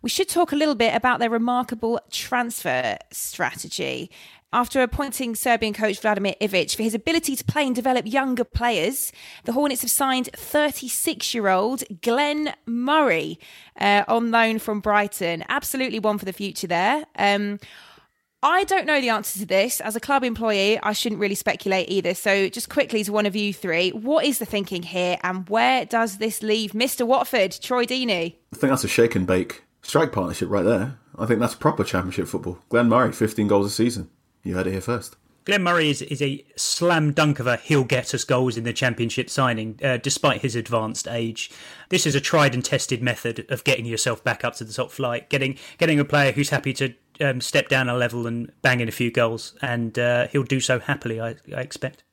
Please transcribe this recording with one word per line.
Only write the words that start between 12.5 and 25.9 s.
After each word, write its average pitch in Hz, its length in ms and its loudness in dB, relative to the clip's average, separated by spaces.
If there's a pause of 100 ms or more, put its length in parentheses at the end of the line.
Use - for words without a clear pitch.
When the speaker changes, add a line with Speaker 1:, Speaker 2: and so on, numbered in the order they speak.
Speaker 1:
Murray, 233 760 0 (400)
uh, 202 280 4
on 233 240 2
loan 226 260 4
from 214 220 -4
Brighton. 202 680 0
Absolutely 262 500 -2
one 208 180 0
for 196 80 -8
the 185 80 -6
future 196 320 -6
there. 196 380 0 (120)
Um, 202 440 0 (840)
I 349 220 4
don't 381 220 0
know 294 160 2
the 247 80 0
answer 214 300 -2
to 202 60 -6
this. 196 360 2
As 220 160 -4
a - 20 -2
club 277 240 2
employee, 220 580 2
I 208 120 0
shouldn't 214 260 -2
really 202 160 0
speculate 190 540 -2
either. 180 240 0
So 196 340 2
just - 220 -8
quickly 233 340 0
to 196 80 -4
one 208 140 2
of 196 100 0
you 208 180 0
three, 180 360 0
what 247 340 0
is 277 160 0
the 226 60 -4
thinking 190 380 -4
here 180 400 -2
and 185 260 -4
where 233 340 2
does 226 360 -2